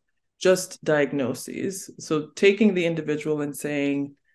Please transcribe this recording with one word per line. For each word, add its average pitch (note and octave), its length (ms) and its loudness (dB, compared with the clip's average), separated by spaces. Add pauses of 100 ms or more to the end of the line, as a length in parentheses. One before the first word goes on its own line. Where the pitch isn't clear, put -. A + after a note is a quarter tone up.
(400)
just F#3 440 2
diagnoses. D3 1160 -2
So D#3 360 -4
taking G3+ 380 6
the F3+ 120 0
individual D3+ 560 -2
and D3 140 -6
saying, C#3+ 600 -4 (200)